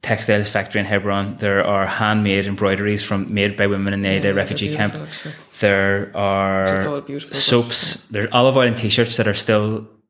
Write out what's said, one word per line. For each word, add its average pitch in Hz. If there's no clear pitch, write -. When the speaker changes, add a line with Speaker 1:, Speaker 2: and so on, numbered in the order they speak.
Speaker 1:
textiles 104
factory 104
in 98
Hebron. 101
There 98
are 98
handmade 104
embroideries 101
from, 101
made 101
by 101
women 98
in 98
the 98
Speaker 2:
Yeah, 95
Speaker 1:
Ada 98
Speaker 2:
they're 98
Speaker 1:
refugee 98
camp. 104
Speaker 2:
beautiful, -
actually. 151
Speaker 1:
There 98
are 95
Speaker 2:
It's 95
all 143
beautiful, -
but 143
Speaker 1:
soaps. -
There's 107
olive 127
oil 127
and 117
t-shirts 113
that 110
are 101
still 107